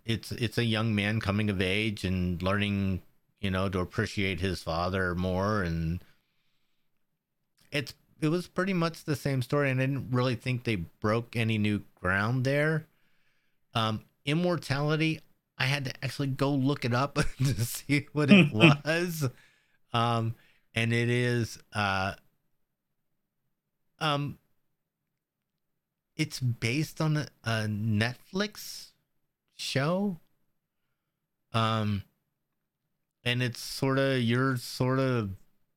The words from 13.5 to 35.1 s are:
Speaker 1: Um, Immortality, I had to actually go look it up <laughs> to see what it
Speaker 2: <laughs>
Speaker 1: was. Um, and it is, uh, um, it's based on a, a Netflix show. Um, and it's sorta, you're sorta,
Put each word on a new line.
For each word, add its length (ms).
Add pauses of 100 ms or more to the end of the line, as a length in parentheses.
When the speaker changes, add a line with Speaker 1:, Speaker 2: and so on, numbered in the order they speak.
Speaker 1:
Um, 280 (240)
Immortality, 920 (360)
I 80
had 220
to 60 (120)
actually 240
go 220
look 340
it 80
up 220
<laughs> 240
to 160
see 580
what 180
it 220
Speaker 2:
<laughs> 0
Speaker 1:
was. 760 (680)
Um, 400 (400)
and 180
it 160
is, 500 (140)
uh, 420 (1900)
um, 380 (1800)
it's 240
based 600
on 180
a, 100 (160)
a 220
Netflix 1200 (640)
show. 640 (1300)
Um, 500 (1200)
and 180
it's 180
sorta, 580
you're 380
sorta, 720 (480)